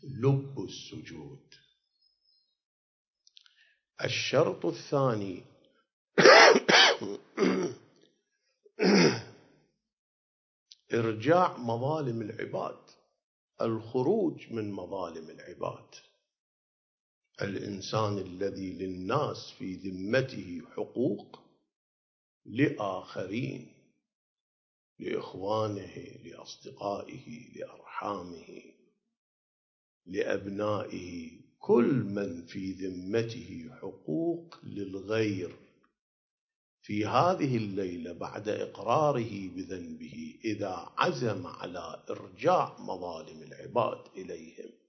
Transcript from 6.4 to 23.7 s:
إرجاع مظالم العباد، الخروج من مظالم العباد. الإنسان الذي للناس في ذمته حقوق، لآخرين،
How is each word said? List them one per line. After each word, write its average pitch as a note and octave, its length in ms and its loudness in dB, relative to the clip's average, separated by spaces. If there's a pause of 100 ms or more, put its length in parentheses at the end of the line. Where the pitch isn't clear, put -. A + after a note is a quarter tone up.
إرجاع A#2 600 4
مظالم B2 680 -2
العباد، - 580 -6 (800)
الخروج B2 920 0
من G#2+ 200 -4
مظالم F2 580 -8
العباد. - 640 -10 (1500)
الإنسان G2+ 760 -4
الذي F#2 540 -6
للناس F#2+ 840 -4
في G2 160 -8
ذمته F#2+ 880 -4 (140)
حقوق، - 680 -4 (1000)
لآخرين، G2+ 1300 -2 (1300)